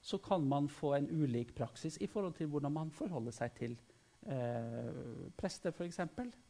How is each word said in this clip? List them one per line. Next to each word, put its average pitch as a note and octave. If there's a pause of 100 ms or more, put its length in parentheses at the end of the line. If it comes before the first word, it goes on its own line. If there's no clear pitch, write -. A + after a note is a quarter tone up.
så G3
kan F3+
man C#3+
få C#3+
en C#3+
ulik B2+
praksis D#3
i G3+
forhold G3
til D#3+
hvordan C#3+
man D#3
forholder B2+
seg A#2+
til, A#2+ (580)
eh, A#2 (480)
prester, -
for F3
eksempel F#3 (200)